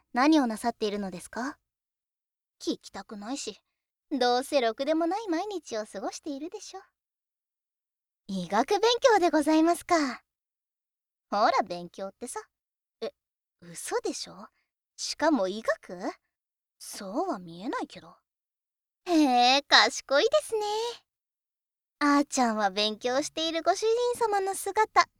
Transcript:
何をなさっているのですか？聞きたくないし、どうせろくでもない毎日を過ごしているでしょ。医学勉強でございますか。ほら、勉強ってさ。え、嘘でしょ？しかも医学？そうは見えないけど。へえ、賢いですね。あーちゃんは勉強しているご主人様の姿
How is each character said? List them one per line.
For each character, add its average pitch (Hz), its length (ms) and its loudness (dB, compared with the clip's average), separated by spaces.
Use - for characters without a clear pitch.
何 302 260 6
を 269 60 4
な 220 120 -4
さ 240 120 -2
っ 233 40 -4
て - 140 -4
い 202 40 -2
る 208 80 -4
の 196 100 -6
で 180 100 -12
す - 120 -18
か？ 262 260 -8
聞 294 180 -4
き - 120 -20
た 196 120 -14
く 226 140 -16
な 208 160 -10
い 277 60 -8
し、 196 200 -12
ど 247 280 2
う 262 40 -4
せ 277 180 0
ろ 226 140 0
く 269 100 -4
で 302 80 0
も 330 140 0
な 370 100 -2
い 453 120 -6
毎 339 180 -2
日 370 320 -8
を 220 60 -8
過 208 140 -14
ご 285 120 -6
し - 100 -14
て - 80 -10
い 277 100 -8
る 320 120 -10
で 403 100 -12
し - 160 -16
ょ。 392 40 -16
医 185 200 -6
学 226 320 2
勉 - 20 2
強 453 180 6
で 339 120 4
ご 302 100 4
ざ 302 140 2
い 320 80 6
ま 339 120 4
す - 80 -14
か。 359 120 2
ほ 202 60 -2
ら、 427 200 2
勉 175 220 -10
強 196 200 -10
っ - 40 -16
て - 140 -14
さ。 - 120 -10
え、 226 100 -6
嘘 175 400 -6
で 349 120 -4
し - 160 -10
ょ？ 180 180 -18
し - 200 -8
か 302 160 2
も 208 160 0
医 208 160 -8
学？ 233 500 -6
そ 214 480 -8
う 381 40 -6
は 240 100 -6
見 170 240 -16
え 233 60 -6
な 494 100 -4
い 392 80 -6
け - 120 -20
ど。 165 160 -20
へ 262 520 6
え、 285 100 2
賢 269 540 4
い - 20 4
で 466 60 2
す - 100 -8
ね。 427 80 -2
あ 285 120 6
ー 285 80 2
ち - 160 -2
ゃ 233 100 4
ん 214 60 -2
は 214 120 2
勉 208 300 0
強 254 240 -2
し - 80 -8
て 320 160 -4
い 330 60 -4
る 330 100 -4
ご 339 100 2
主 392 100 -4
人 480 360 0
様 415 220 0
の 381 140 -4
姿 403 520 0